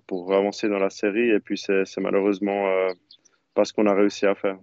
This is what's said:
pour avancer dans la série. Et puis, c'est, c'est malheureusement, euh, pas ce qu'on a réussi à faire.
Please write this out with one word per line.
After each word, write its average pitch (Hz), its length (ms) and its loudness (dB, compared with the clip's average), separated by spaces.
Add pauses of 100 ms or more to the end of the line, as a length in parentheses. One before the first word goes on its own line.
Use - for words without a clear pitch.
pour 92 260 -4
avancer 101 360 0
dans 101 100 -2
la 98 100 0
série. 110 400 0
Et 104 100 4
puis, 104 180 -6
c'est, 95 280 0
c'est - 160 -8
malheureusement, 98 640 0
euh, 95 220 0 (640)
pas 104 100 2
ce - 100 -4
qu'on 107 120 0
a 101 80 4
réussi 101 320 2
à 98 100 4
faire. 95 280 -4